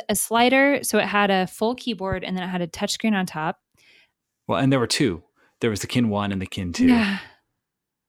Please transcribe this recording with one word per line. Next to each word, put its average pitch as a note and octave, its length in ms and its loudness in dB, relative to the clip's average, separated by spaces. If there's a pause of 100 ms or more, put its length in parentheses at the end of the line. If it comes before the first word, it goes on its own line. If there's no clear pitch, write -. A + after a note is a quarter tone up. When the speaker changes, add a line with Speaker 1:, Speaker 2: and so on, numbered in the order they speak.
Speaker 1:
a G#3 80 0
slider. C4 680 2
So - 160 0
it F#3+ 60 2
had G3+ 240 2
a F#3 180 2
full A3+ 280 -4
keyboard F#3+ 480 -6
and F#3+ 140 -6
then F3+ 60 -6
it F3 40 -6
had F#3 140 -4
a F3 60 -4
touchscreen G#3 460 -2
on F#3 120 2
top. D#3+ 340 -6 (880)
Speaker 2:
Well, F#2+ 120 0
and C3+ 120 2
there C#3 80 4
were A2+ 80 0
two. G2 360 0 (360)
There A#2 100 0
was G2+ 120 -2
the - 60 -8
Kin A#2+ 200 0
one G2+ 240 -2
and F#2+ 100 -4
the F#2+ 40 -6
Kin F2+ 260 -6
two, B3+ 160 2
Speaker 1:
Yeah. G#3+ 320 4 (880)